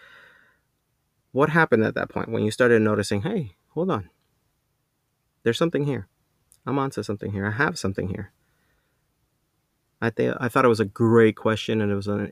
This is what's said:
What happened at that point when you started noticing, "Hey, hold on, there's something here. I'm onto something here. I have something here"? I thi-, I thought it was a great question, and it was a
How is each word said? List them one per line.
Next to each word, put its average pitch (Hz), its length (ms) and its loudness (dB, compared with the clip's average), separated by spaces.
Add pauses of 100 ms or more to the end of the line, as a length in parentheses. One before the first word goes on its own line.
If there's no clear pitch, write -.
(1300)
What 143 180 2
happened 151 340 4
at 107 120 -2
that - 140 -4
point - 200 -6
when 110 140 -2
you 107 80 0
started 120 320 4
noticing, 104 400 0
"Hey, 165 320 -4 (140)
hold 180 200 -4
on, 101 220 -4 (1300)
there's 120 160 0
something 147 280 0
here. 120 220 -4 (600)
I'm 131 100 -2
onto 135 240 -4
something 101 300 -6
here. 98 160 -4
I 107 40 -2
have 151 280 -2
something 95 300 -4
here"? 98 220 -10 (1700)
I 113 80 -2
thi-, 123 280 -2
I 123 120 -4
thought 131 160 2
it - 20 8
was 113 140 4
a 104 40 0
great 113 520 4
question, 110 420 -2
and 104 100 0
it 101 60 0
was 101 140 -6
a 104 220 -4